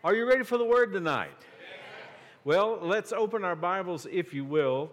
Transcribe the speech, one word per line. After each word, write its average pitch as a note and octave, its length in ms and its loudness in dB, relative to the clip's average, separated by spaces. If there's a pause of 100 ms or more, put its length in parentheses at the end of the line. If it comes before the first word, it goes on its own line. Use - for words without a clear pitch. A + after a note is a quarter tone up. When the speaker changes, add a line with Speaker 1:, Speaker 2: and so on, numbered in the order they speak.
Speaker 1:
Are F3+ 100 4
you A#3 140 0
ready B3+ 160 4
for A#3+ 120 -2
the A#3+ 80 2
word A#3+ 280 4
tonight? D3 380 -2 (280)
Speaker 2:
Amen. - 480 -18 (380)
Speaker 1:
Well, G3 360 2
let's G3 320 -2
open G#3+ 300 -2
our F3 140 -2
Bibles, F3 520 -4
if F3 240 -4
you C#3 120 -6
will, C#3 480 2